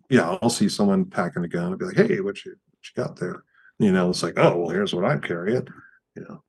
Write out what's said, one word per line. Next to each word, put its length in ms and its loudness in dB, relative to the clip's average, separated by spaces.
yeah, 320 2
I'll 80 2
see 200 2
someone 360 2
packing 380 -4
a 40 -4
gun. 240 -4
I'll 60 -6
be 80 -6
like, 120 -8
"Hey, 240 4
what 240 -6
you, 60 -16
what 320 -20
you 200 -6
got 160 -10
there?" 240 -8
You 120 4
know, 180 4
it's 140 -2
like, 140 -4
"Oh, 200 6
well, 120 -2
here's 240 0
what 120 0
I'm 160 0
carrying." 460 -2
You 140 -14
know, 200 -18